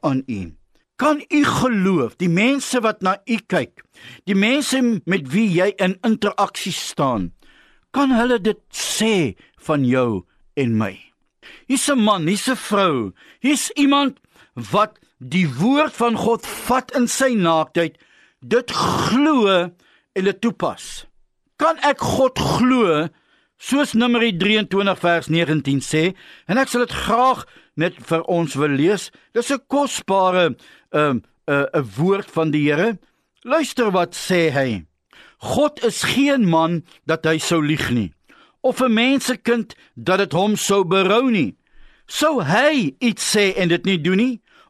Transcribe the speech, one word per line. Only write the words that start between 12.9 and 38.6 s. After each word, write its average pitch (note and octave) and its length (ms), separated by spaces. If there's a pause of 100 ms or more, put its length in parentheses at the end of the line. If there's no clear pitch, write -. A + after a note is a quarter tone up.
hier's C4+ 340
iemand C#4+ 440 (360)
wat F3 440 (200)
die D3+ 300
woord A#3 440
van A#3 240
God A3+ 300
vat - 480
in B3 140
sy C4 260
naaktheid, E3 640 (440)
dit A3+ 280
glo G#3 1000 (420)
en F#3+ 120
dit G3 160
toepas. - 680 (560)
Kan D#4+ 240
ek C#4+ 160
God B3+ 400
glo, F3 640 (560)
soos C#4 320
Numeri A#3 400
drieëntwintig G3 640
vers E3+ 320
negentien D3 540
sê, D#3+ 260 (400)
en G#3+ 80
ek C4 140
sal A#3+ 100
dit - 120 (100)
graag A#3 400 (340)
net F3 300
vir E3 180
ons E3+ 320
wil D3 160
lees. E3+ 360 (220)
Dis A#3 200
'n C4 160
kosbare, F#3+ 880 (340)
ehm, D3 320 (240)
eh, C#3 260
'n D3 140 (100)
woord G3 340
van D#3+ 200
die D3 180
Here. F3+ 300 (460)
Luister B3+ 460
wat F3 240
sê E3+ 360
hy. B2+ 360 (520)
"God - 460
is - 180
geen C4+ 460
man E3 360 (220)
dat D#3+ 180
hy D#3+ 140
sou E3 220
lieg D3 300
nie, A2 220 (480)